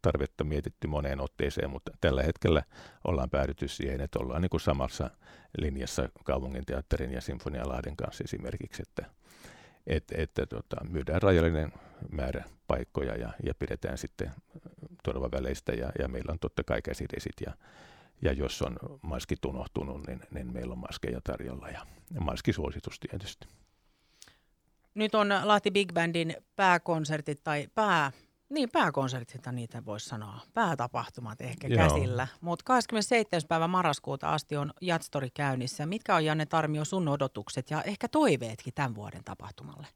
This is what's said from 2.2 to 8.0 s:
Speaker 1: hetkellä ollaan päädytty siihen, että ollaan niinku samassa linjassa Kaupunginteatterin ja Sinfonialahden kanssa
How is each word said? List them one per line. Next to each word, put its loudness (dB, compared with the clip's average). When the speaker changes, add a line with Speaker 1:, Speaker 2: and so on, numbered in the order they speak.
Speaker 1:
hetkellä 4
ollaan 0
päädytty 0
siihen, -4
että -4
ollaan -2
niinku 2
samassa 0
linjassa -2
Kaupunginteatterin -2
ja -6
Sinfonialahden -4
kanssa -6